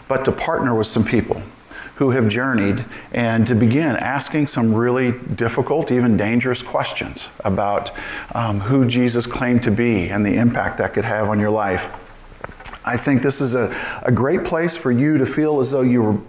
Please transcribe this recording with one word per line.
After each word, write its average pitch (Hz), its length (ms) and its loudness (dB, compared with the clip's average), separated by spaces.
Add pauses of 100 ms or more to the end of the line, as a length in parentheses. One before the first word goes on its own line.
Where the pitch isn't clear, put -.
but 131 160 -2
to - 80 2
partner 135 420 -2
with 110 140 0
some 113 160 0
people - 380 0 (540)
who 135 160 2
have 120 180 2
journeyed 113 560 0 (260)
and 113 340 2
to 123 80 2
begin 120 440 2
asking 139 500 -2
some 113 260 0
really 123 380 2
difficult, 127 800 -2
even 120 240 4
dangerous 120 480 0
questions - 640 -6 (140)
about, 101 480 -2 (420)
um, 110 280 -2
who 127 260 2
Jesus 120 400 0
claimed 123 360 0
to 117 80 2
be 104 360 2
and 104 180 0
the 98 120 2
impact 110 400 0
that 95 160 -2
could 104 100 0
have 107 240 -2
on 107 100 0
your 104 140 2
life. 101 420 -2 (920)
I 120 100 -2
think 127 260 2
this 135 200 0
is 123 140 0
a, 117 200 0 (280)
a 131 80 2
great 131 340 2
place 170 320 -2
for - 120 -2
you 143 280 4
to 131 80 4
feel 151 340 0
as 123 120 0
though 135 100 2
you, 113 480 2